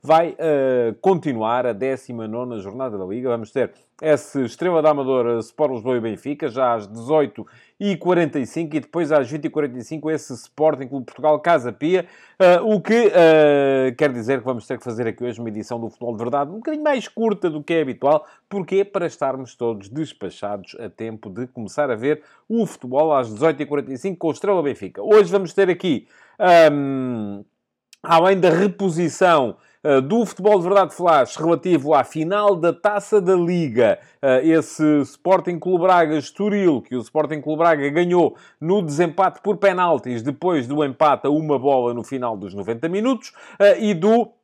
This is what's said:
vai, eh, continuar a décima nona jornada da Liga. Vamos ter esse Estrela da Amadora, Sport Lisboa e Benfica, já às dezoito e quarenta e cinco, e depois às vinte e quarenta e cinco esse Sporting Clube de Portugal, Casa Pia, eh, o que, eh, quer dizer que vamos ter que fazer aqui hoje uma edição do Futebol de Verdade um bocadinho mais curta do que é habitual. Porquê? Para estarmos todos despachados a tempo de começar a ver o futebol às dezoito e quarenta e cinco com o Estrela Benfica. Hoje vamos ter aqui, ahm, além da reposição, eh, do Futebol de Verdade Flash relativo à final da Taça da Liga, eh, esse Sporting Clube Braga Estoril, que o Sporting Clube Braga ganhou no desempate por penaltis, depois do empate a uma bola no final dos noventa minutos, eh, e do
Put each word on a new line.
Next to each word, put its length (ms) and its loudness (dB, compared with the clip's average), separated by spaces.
vai, 360 2
eh, 600 0
continuar 680 0
a 60 -2
décima 560 -8
nona 300 -8
jornada 400 -10
da 60 -8
Liga. 240 -8
Vamos 220 -6
ter 220 -4
esse 440 -2
Estrela 380 -2
da 80 4
Amadora, 480 -2
Sport 360 -4
Lisboa 220 -4
e 40 -2
Benfica, 480 -8
já 260 -2
às 140 -8
dezoito 580 -2
e 180 -2
quarenta 420 0
e 80 -4
cinco, 280 -8
e 60 -2
depois 320 -4
às 180 2
vinte 140 -10
e 60 -4
quarenta 280 -4
e 60 -12
cinco 260 -8
esse 240 -6
Sporting 540 -2
Clube 160 -10
de 20 -16
Portugal, 340 0
Casa 320 0
Pia, 340 -2
eh, 220 6
o 200 0
que, 320 2
eh, 840 6
quer 140 2
dizer 280 -2
que 40 -20
vamos 220 -6
ter 120 -8
que 60 -18
fazer 220 -6
aqui 180 -6
hoje 160 -8
uma 80 -8
edição 320 -8
do 80 -8
Futebol 240 -10
de 60 -10
Verdade 320 -4
um 60 -14
bocadinho 260 -8
mais 260 -2
curta 400 -2
do 140 -6
que 120 -4
é 60 2
habitual. 460 0
Porquê? 360 -4
Para 220 -6
estarmos 480 -6
todos 340 -6
despachados 920 -10
a 100 -14
tempo 400 -12
de 160 -10
começar 420 -6
a 60 -2
ver 280 -4
o 180 0
futebol 480 -2
às 180 -2
dezoito 300 0
e 40 -4
quarenta 260 -6
e 40 -8
cinco 220 -8
com 100 -4
o 40 -2
Estrela 300 -2
Benfica. 380 -6
Hoje 300 6
vamos 220 -2
ter 180 2
aqui, 380 -2
ahm, 1040 2
além 360 4
da 120 4
reposição, 1040 0
eh, 180 4
do 260 0
Futebol 320 2
de 60 0
Verdade 300 2
Flash 420 2
relativo 580 0
à 100 4
final 500 0
da 180 0
Taça 480 0
da 140 2
Liga, 640 2
eh, 260 2
esse 540 2
Sporting 580 -2
Clube 240 -2
Braga 340 4
Estoril, 640 0
que 120 -12
o 60 -4
Sporting 400 -4
Clube 180 -6
Braga 300 2
ganhou 480 2
no 220 0
desempate 580 -2
por 160 -2
penaltis, 640 0
depois 460 -4
do 160 -2
empate 420 0
a 40 0
uma 280 0
bola 360 0
no 100 -8
final 320 -6
dos 180 -12
noventa 340 -6
minutos, 440 -4
eh, 280 4
e 80 0
do 360 2